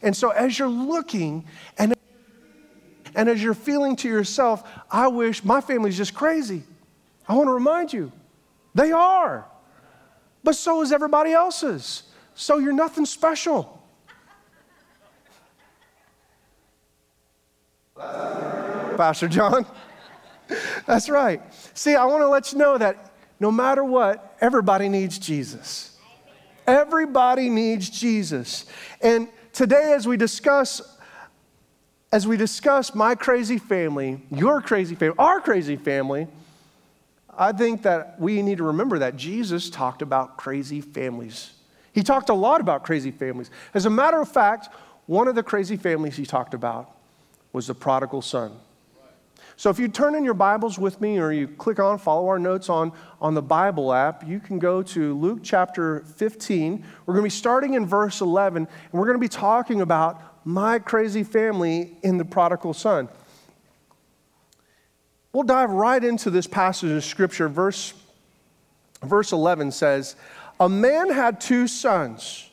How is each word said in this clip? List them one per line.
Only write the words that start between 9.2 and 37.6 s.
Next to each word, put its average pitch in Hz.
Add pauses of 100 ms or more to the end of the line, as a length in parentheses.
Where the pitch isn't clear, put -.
But 311
so 330
is 285
everybody 302
else's. 320 (300)
So -
you're 285
nothing 311
special. 311 (4000)
Pastor -
John. 208 (600)
<laughs> -
That's 233
right. 262 (320)
See, 294
I 254
want 294
to 285
let 277
you 277
know 285
that 202 (280)
no 208
matter 262
what, 247
everybody 202
needs 190
Jesus. - (680)
Everybody 262
needs 220
Jesus. 185 (340)
And 226 (240)
today, 285
as 233
we 247
discuss, 269 (1300)
as 208
we 220
discuss 262
my 220
crazy 247
family, 143
your 226
crazy 185
family, 165
our 330
crazy 170
family, 139 (1080)
I 190
think 226